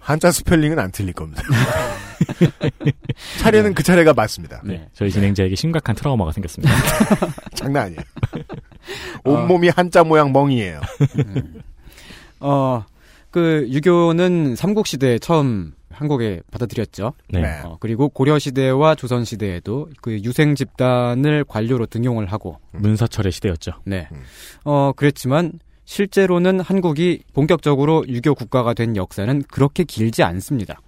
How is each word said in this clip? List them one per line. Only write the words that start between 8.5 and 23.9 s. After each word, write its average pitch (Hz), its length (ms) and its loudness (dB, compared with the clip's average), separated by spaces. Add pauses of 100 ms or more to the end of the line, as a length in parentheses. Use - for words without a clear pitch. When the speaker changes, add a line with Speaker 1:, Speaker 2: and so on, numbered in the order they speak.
Speaker 3:
어. 131 80 2
Speaker 1:
온몸이 170 380 4
한자 180 340 4
모양 151 280 4
멍이에요. 123 480 2 (380)
Speaker 3:
음. 131 440 -6 (760)
어, 135 440 0 (460)
그 160 400 2
유교는 170 840 2
삼국시대에 139 600 0
처음 117 540 0 (180)
한국에 117 500 -4 (100)
받아들였죠. 113 600 -6 (180)
Speaker 2:
네. 90 100 0
Speaker 1:
네. 73 240 -4
Speaker 3:
어, 82 160 -14
그리고 117 280 -2
고려시대와 139 840 2
조선시대에도 113 960 -6 (120)
그 110 220 -6
유생 143 320 2
집단을 127 880 0
관료로 113 420 -2
등용을 113 400 -2
하고. 90 320 -8 (140)
Speaker 2:
문사철의 104 600 0
시대였죠. 87 400 -6 (120)
Speaker 3:
네. 92 280 -6